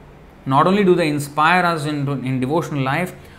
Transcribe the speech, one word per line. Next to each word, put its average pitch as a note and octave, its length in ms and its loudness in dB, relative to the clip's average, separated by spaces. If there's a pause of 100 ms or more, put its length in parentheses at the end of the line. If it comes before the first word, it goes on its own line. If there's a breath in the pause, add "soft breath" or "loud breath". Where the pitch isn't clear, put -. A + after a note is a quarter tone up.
(440)
Not C#3 220 2
only G3+ 160 2
do F3+ 140 4
they E3 120 0
inspire D3+ 560 0
us E3 220 -2
into, C#3+ 260 -4
in B2+ 280 -4
devotional C#3+ 420 -2
life, D#3 320 -2 (240 loud breath)